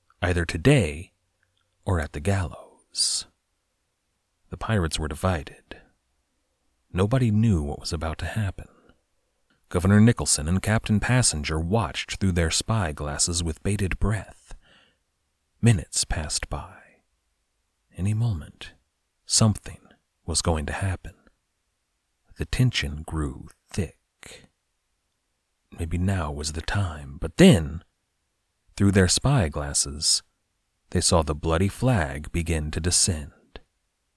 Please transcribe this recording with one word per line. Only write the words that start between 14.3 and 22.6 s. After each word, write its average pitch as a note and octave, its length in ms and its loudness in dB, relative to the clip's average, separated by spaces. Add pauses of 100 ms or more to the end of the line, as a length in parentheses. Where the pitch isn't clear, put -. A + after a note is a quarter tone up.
Minutes - 440 2
passed - 440 -6
by. - 280 -10 (1200)
Any G2+ 180 -2
moment, G#2+ 600 -4 (520)
something - 540 2 (440)
was D#2+ 180 -2
going D#2 240 0
to - 60 -6
happen. - 420 -4 (1200)
The D#2+ 80 -6
tension D2+ 580 0